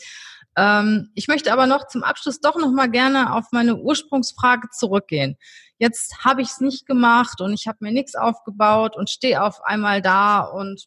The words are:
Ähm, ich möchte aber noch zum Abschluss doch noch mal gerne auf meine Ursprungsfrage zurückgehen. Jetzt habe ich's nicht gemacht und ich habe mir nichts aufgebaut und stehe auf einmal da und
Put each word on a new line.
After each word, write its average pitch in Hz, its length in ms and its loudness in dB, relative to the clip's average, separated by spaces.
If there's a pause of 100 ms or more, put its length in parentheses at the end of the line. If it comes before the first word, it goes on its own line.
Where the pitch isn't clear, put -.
(560)
Ähm, 208 580 2
ich - 140 -8
möchte 294 240 0
aber 254 140 4
noch 277 200 2
zum - 160 -8
Abschluss - 380 -4
doch 311 160 0
noch 302 160 0
mal 262 180 2
gerne 262 440 2
auf 226 180 -2
meine 233 240 2
Ursprungsfrage 247 920 -2
zurückgehen. 160 640 -2 (420)
Jetzt - 460 -4
habe 269 180 2
ich's - 180 -8
nicht 262 260 -4
gemacht 240 540 2
und 196 140 -2
ich - 120 -8
habe 220 140 -8
mir 208 100 -6
nichts 269 240 -2
aufgebaut 220 840 0
und 196 140 -6
stehe 214 320 0
auf 202 220 -4
einmal 208 380 0
da 196 380 4
und 196 460 -8